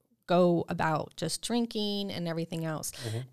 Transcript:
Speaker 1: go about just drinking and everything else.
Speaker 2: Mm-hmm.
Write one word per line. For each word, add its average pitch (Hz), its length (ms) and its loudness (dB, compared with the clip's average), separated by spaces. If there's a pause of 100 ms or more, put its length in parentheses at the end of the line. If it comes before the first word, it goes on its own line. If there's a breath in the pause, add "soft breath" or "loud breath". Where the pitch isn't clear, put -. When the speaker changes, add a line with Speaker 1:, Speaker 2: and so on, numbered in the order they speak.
(280)
Speaker 1:
go 175 420 6
about 160 480 0
just - 240 -4
drinking 208 680 -2
and 170 160 -4
everything 165 380 -4
else. 156 260 -4
Speaker 2:
Mm-hmm. 113 260 -6 (160)